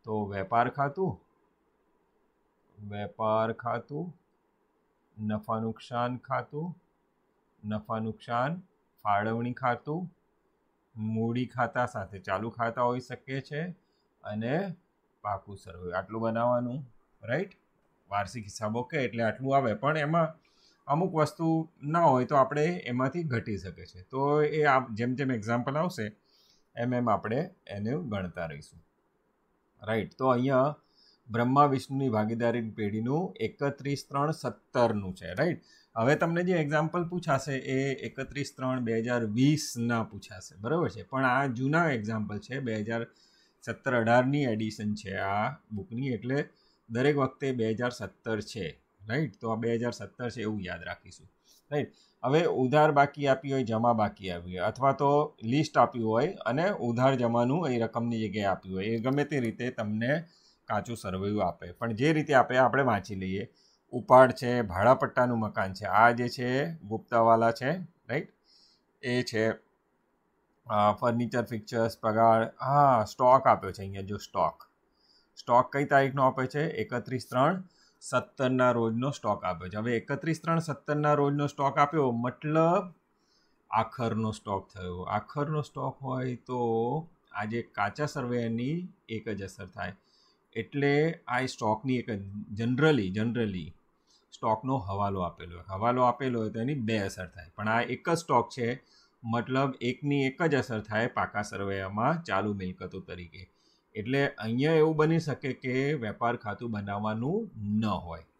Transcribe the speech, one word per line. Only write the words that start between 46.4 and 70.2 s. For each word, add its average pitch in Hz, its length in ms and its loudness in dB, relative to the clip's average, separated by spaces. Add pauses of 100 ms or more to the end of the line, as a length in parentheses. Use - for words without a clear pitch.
દરેક 131 260 2
વખતે 135 360 -2
બે 113 200 0
હજાર 120 180 -2
સત્તર 110 520 -6
છે, 92 380 -10 (280)
રાઈટ? 131 320 -2
તો 113 100 -4
આ 113 60 0
બે 117 200 0
હજાર 120 160 -2
સત્તર 113 380 -10
છે 113 120 -8
એવું 107 200 -4
યાદ 87 220 -8
રાખીશું, - 440 -14 (440)
રાઈટ? 147 220 -2 (300)
હવે 151 220 4
ઉધાર 147 460 4
બાકી 143 360 2
આપી 135 240 0
હોય, 135 120 0
જમા 113 300 2
બાકી 101 380 -2
આપી 87 200 -8
હોય, 90 160 -2
અથવા 127 240 2
તો 147 520 2
લિસ્ટ 147 340 0
આપ્યું 117 300 2
હોય 123 240 2 (140)
અને 151 240 0
ઉધાર 127 460 2
જમાનું 123 560 2
એ 123 80 0
રકમની 113 480 -2
જગ્યાએ 101 180 -2
આપ્યું 92 300 -2
હોય, 95 100 -2
એ 113 140 0
ગમે 135 240 0
તે 147 160 -2
રીતે 120 300 -4
તમને 117 540 -2 (440)
કાચું 107 300 -4
સરવૈયું 101 480 -2
આપે, 87 260 -6
પણ 117 220 -4
જે 143 200 2
રીતે 156 200 0
આપે 127 240 6
આપણે 131 240 6
વાંચી 107 340 0
લઈએ. 95 340 -4 (440)
ઉપાડ 127 380 10
છે, 123 300 0
ભાડાપટ્ટાનું 117 800 2
મકાન 104 340 -2
છે, 104 120 -10
આ 107 260 8
જે 120 180 -2
છે 123 200 -4 (380)
ગુપ્તાવાલા 113 640 4
છે, 127 200 -4 (380)
રાઈટ? 139 200 -4 (720)
એ 123 200 -2
છે, 110 260 0 (1160)